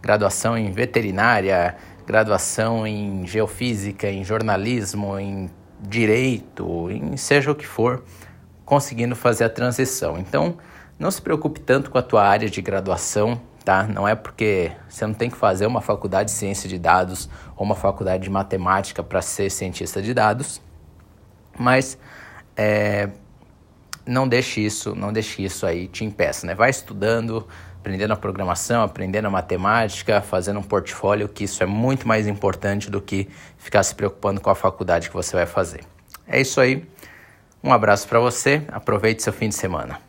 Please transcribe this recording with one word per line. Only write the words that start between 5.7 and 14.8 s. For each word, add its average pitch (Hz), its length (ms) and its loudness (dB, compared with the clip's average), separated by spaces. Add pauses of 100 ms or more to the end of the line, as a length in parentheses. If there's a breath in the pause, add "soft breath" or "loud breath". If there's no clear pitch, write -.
direito, 107 1120 0
em - 260 -6
seja 143 320 2
o 147 60 0
que 147 100 -16
for, 123 380 0 (600 loud breath)
conseguindo 123 520 0
fazer 117 300 4
a 113 40 4
transição. 123 680 0
Então, 151 380 0 (420 loud breath)
não 151 100 0
se 196 100 -4
preocupe 156 400 -2
tanto 135 300 2
com - 80 0
a 123 60 4
tua 107 200 6
área 101 240 6
de 101 140 -4
graduação, 98 800 0 (240)
tá? 95 220 6
Não 101 200 0
é 107 60 4
porque 101 580 0 (160)